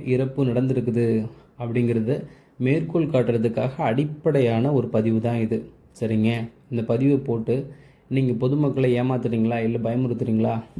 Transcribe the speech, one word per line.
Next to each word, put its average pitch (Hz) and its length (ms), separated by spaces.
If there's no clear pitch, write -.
இறப்பு 131 400
நடந்திருக்குது 117 840
அப்படிங்கிறத 117 680
மேற்கோள் 160 480
காட்டுறதுக்காக 117 680
அடிப்படையான 139 960
ஒரு 123 160
பதிவு 113 320
தான் 117 200
இது. 110 280
சரிங்க, 113 500
இந்த 117 160
பதிவை 135 300
போட்டு 123 500
நீங்க 131 240
பொதுமக்களை 131 680
ஏமாத்துறீங்களா, 117 560
இல்ல 117 220
பயமுறுத்துறீங்களா, 113 840